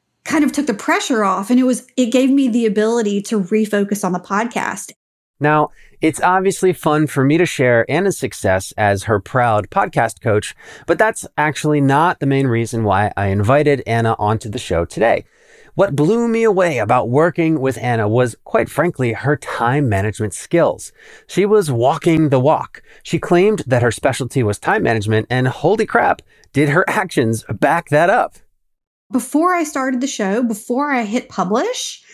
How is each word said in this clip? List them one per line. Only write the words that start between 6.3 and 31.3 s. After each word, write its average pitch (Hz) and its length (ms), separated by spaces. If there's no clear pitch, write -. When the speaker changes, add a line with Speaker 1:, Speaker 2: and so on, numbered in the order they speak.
Speaker 2:
fun 151 340
for 135 160
me 147 140
to 180 80
share 123 440
Anna's 180 280
success - 580
as 101 280
her 104 180
proud 117 480
podcast 165 500
coach, 107 360
but 170 100
that's - 280
actually 151 420
not 143 400
the 139 60
main 139 220
reason 113 360
why 101 320
I 98 120
invited 135 600
Anna 117 320
onto 107 300
the 117 100
show 85 240
today. - 400
What 185 200
blew 214 320
me 226 140
away 180 380
about 117 300
working 160 500
with 131 180
Anna 113 300
was, 120 280
quite - 220
frankly, 139 460
her 139 240
time 127 500
management 104 460
skills. - 580
She 190 180
was 202 240
walking 151 600
the 131 100
walk. 139 420
She 165 160
claimed 190 480
that 120 160
her 120 80
specialty 131 500
was 107 160
time 196 240
management, 110 480
and 127 180
holy 180 380
crap, - 380
did - 180
her 165 200
actions 151 580
back 151 420
that 156 200
up. 220 280
Speaker 1:
Before 311 420
I 339 100
started 262 380
the 277 60
show, 208 340
before 247 480
I 247 140
hit 214 260
publish, 240 720